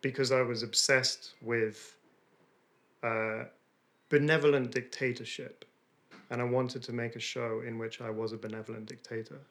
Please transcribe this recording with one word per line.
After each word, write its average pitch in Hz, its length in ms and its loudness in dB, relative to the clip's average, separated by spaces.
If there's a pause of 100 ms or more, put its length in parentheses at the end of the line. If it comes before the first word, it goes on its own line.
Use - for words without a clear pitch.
because 131 300 2
I 131 100 6
was 120 200 0
obsessed - 760 2
with, 110 560 -2 (1040)
uh, 110 420 0 (640)
benevolent 147 640 6
dictatorship, 123 920 -4 (680)
and 120 100 -2
I 123 40 2
wanted 123 400 0
to 120 80 -8
make 117 240 -4
a 117 40 -8
show 113 460 -2
in 113 120 -6
which 110 220 -6
I 117 100 -6
was 110 220 -2
a 113 40 -8
benevolent 110 500 -8
dictator. 117 540 -10 (100)